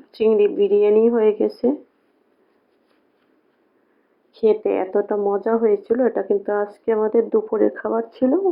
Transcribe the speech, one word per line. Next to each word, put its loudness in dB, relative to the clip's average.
চিংড়ি 2
বিরিয়ানি 4
হয়ে 2
গেছে। -2
খেতে 0
এতটা -4
মজা -2
হয়েছিল, 0
এটা -4
কিন্তু -2
আজকে -14
আমাদের 0
দুপুরের 0
খাবার -4
ছিল। 0